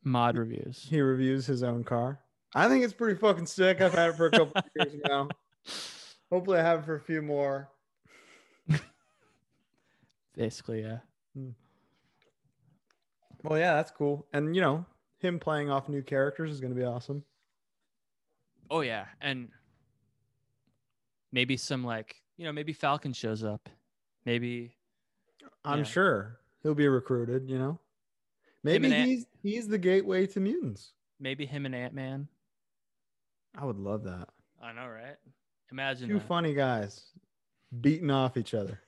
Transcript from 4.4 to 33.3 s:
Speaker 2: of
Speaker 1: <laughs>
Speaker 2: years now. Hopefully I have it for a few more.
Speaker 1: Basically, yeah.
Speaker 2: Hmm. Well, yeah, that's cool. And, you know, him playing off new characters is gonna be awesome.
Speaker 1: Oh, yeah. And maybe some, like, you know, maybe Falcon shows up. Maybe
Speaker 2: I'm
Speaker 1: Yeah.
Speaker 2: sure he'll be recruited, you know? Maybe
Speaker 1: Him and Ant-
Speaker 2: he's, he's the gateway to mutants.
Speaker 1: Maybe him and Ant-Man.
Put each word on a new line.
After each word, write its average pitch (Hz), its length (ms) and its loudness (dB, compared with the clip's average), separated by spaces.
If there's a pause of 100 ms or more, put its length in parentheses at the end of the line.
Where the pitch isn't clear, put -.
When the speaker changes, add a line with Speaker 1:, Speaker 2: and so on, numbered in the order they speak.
Speaker 2:
of 190 140 2
Speaker 1:
<laughs> - 60 -14
Speaker 2:
years 147 320 -2
now. 139 220 0 (1000)
Hopefully 180 280 2
I - 20 4
have 165 200 4
it 147 40 -10
for 160 120 -2
a 147 40 -8
few 160 220 -2
more. 143 480 -2 (2750)
Speaker 1:
Basically, 113 460 -6
yeah. 110 180 -10 (360)
Speaker 2:
Hmm. 131 140 -12 (1900)
Well, 156 160 2
yeah, 170 160 4
that's 156 160 0
cool. 143 420 -2
And, 151 220 0
you 190 60 4
know, 165 240 2 (340)
him 175 200 -2
playing 147 300 -2
off 139 180 -2
new 143 140 -4
characters 143 500 -2
is 143 80 -10
gonna 127 160 -6
be 123 80 -2
awesome. 123 400 -6 (1500)
Speaker 1:
Oh, 160 120 0
yeah. 113 240 -4 (160)
And 131 280 -6 (1800)
maybe 127 240 2
some, 127 280 -4
like, 113 320 -8 (220)
you 170 80 -12
know, 156 60 -8
maybe 151 220 -8
Falcon 143 400 -2
shows 110 300 -6
up. 107 260 -8 (560)
Maybe 120 500 -4 (880)
Speaker 2:
I'm 147 160 0
Speaker 1:
Yeah. 147 60 0
Speaker 2:
sure 117 540 0 (240)
he'll 151 120 2
be 147 120 6
recruited, 127 600 0
you 131 100 -2
know? 139 200 -4 (840)
Maybe 156 140 4
Speaker 1:
Him 269 80 4
and 262 100 6
Ant- 254 140 6
Speaker 2:
he's, 247 160 0 (180)
he's 214 240 -4
the 208 100 0
gateway 185 500 4
to 196 120 -4
mutants. 196 540 -4 (260)
Speaker 1:
Maybe 135 260 -6
him 139 220 -6
and 131 80 -6
Ant-Man. 135 520 -8 (1300)